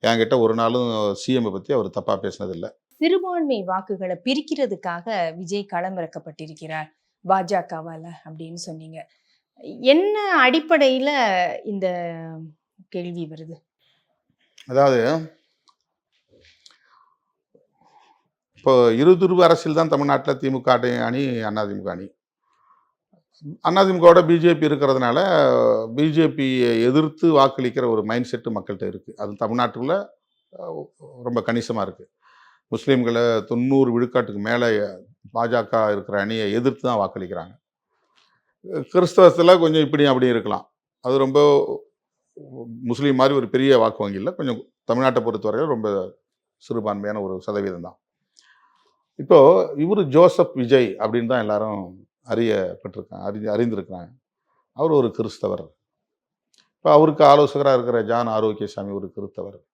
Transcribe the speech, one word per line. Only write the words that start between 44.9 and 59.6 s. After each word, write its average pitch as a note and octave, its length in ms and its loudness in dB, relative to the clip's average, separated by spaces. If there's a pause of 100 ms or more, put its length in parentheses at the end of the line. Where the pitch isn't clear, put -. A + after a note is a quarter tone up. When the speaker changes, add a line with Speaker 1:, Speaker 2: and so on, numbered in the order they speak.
Speaker 1:
தமிழ்நாட்டை B2 340 2
பொறுத்தவரையில G#2+ 400 -4
ரொம்ப G#2 480 -4 (420)
சிறுபான்மையான G#2 640 -6
ஒரு F#2+ 200 -8
சதவீதம் G2+ 400 -6
தான். F2 180 -16 (1160)
இப்போ D#3+ 480 6 (140)
இவரு F3+ 280 0
ஜோசப் E3+ 500 4
விஜய் B2 440 2
அப்படின்னு A2+ 280 -2
தான் B2 120 0
எல்லாரும் G#2 680 -6 (200)
அறியப்பட்டிருக்காங்க, G2+ 1000 -6
அறி-, G#2 220 -10
அறிந்திருக்கிறாங்க. G2+ 600 -4 (640)
அவர் D#3 180 -2
ஒரு C3 200 2
கிறிஸ்தவர். G2 600 -8 (1040)
இப்போ D#3 160 0
அவருக்கு D3+ 320 6
ஆலோசகரா C#3+ 480 6
இருக்கிற A#2+ 300 0
ஜான் A#2 240 -2
ஆரோக்கியசாமி G#2 680 -4
ஒரு F#2+ 180 -10
கிறிஸ்தவர். G2 480 -14 (120)